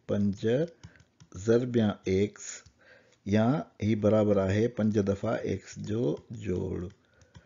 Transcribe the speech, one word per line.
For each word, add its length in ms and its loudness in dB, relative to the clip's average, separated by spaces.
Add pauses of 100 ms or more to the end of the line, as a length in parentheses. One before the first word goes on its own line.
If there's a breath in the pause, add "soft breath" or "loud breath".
پنج 380 -2 (1000 loud breath)
ضرب 300 2
يا 140 4 (180)
ايڪس، 360 0 (800 soft breath)
يا 200 2 (360)
هي 120 2
برابر 440 4
آهي 300 2
پنج 300 0
دفعا 380 0
ايڪس 420 -6
جو 240 -4 (280)
جوڙ، 580 -6 (580 soft breath)